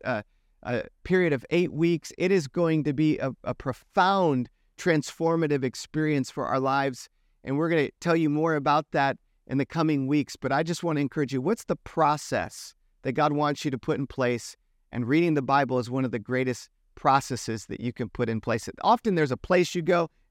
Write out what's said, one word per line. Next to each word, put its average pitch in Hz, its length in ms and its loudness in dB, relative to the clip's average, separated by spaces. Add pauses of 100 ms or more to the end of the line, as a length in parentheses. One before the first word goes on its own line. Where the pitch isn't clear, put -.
uh, 110 180 -4 (420)
a 117 200 -2 (200)
period 180 300 2
of 127 160 -4
eight 175 240 2
weeks. 165 440 0
It 185 140 2
is 175 160 2
going 160 380 0
to 147 80 0
be 151 260 2
a, 131 120 -4 (120)
a 123 100 -4
profound, 170 960 0 (280)
transformative 160 880 0
experience 147 680 -2
for 135 160 -6
our 135 120 0
lives. 135 480 -2 (360)
And 135 140 -4
we're 160 120 0
gonna 160 300 2
tell 170 160 2
you 160 140 2
more 156 260 0
about 147 360 2
that 139 260 2 (320)
in 135 80 -2
the 139 80 2
coming 156 420 0
weeks, 143 280 0
but 170 160 -4
I 143 120 0
just 165 200 -6
want 160 140 0
to 143 40 0
encourage 139 320 -2
you, 131 80 0
what's 190 240 -2
the 175 100 -2
process - 1000 -2 (280)
that 131 120 -2
God 147 200 2
wants 147 320 0
you 147 60 -2
to 127 60 -4
put - 200 -2
in 135 100 -2
place? 123 480 -2 (360)
And 117 160 -4
reading 160 260 4
the 143 80 0
Bible 131 380 2
is 120 100 -4
one 131 160 -2
of 113 60 -4
the 113 80 -4
greatest 127 500 -4 (260)
processes 131 680 0
that - 140 -8
you 120 120 -4
can 113 180 -6
put 117 200 -2
in 113 120 -2
place. 113 280 -4 (120)
Often 214 340 2
there's 151 160 2
a 120 60 -2
place 180 380 2
you 180 60 -2
go, 170 280 2 (220)